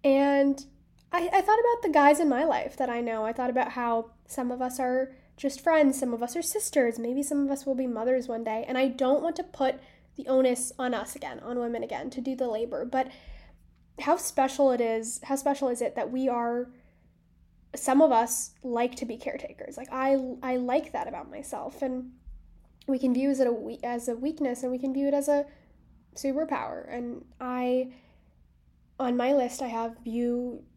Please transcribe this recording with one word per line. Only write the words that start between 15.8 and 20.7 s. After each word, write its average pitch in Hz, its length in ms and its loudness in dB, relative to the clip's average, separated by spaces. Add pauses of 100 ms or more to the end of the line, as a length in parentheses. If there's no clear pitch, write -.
it - 140 -2
that 233 160 -4
we 262 160 0
are, 240 420 -2 (1080)
some 269 260 4
of 294 100 8
us 233 400 0 (120)
like 247 320 -2
to 247 100 -6
be 233 120 -10
caretakers. - 600 -10
Like, 254 140 -14
I, 269 260 2 (260)
I 254 140 -2
like 254 340 0